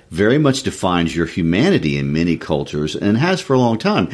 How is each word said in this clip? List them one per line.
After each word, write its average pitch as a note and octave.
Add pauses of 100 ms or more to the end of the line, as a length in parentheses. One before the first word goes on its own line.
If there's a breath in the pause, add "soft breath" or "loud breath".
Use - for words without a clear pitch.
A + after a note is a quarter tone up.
very G#2
much C#3
defines F2
your E2
humanity E2+
in C#2
many E2
cultures D2+
and G#2
has F3
for -
a B2+
long A#2
time. F3+